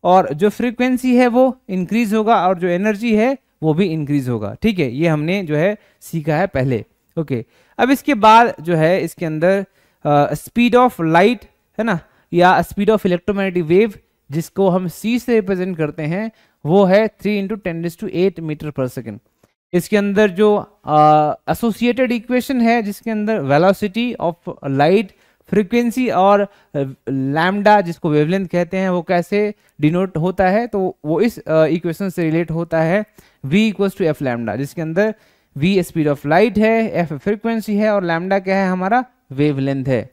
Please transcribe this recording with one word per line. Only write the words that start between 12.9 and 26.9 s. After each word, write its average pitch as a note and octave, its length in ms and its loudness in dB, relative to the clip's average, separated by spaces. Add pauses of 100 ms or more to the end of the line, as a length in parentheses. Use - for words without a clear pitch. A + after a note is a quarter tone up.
electromagnetic F3+ 720 -2
wave, G3+ 260 2 (340)
जिसको F3+ 380 -2
हम F#3 180 -2
सी A#3 320 -4
से A#3+ 160 -2
रिप्रेजेंट F#3 420 -2
करते D#3 260 -6
हैं, G3 280 -6 (340)
वो F#3+ 180 4
है G3+ 260 4
three G3+ 380 -4
into G3+ 200 -10
ten E3 180 -6
raise F3 180 -8
to - 120 -8
eight E3+ 340 -2
meter D3+ 300 -8
per B2+ 180 -2
second। A2+ 220 -12 (540)
इसके F3+ 240 0
अंदर G3+ 320 2
जो, G#3 260 2 (300)
अ, D3+ 120 2 (520)
एसोसिएटेड A#3 640 0
इक्वेशन B3 500 -2
है, A#3 220 2
जिसके G#3 280 -8
अंदर G#3+ 300 -2
velocity F#3+ 800 0
of E3+ 320 -6 (160)
light, E3+ 380 2 (420)
फ्रीक्वेंसी A#3 600 0
और, G3+ 320 4
अ, G3 60 -2 (640)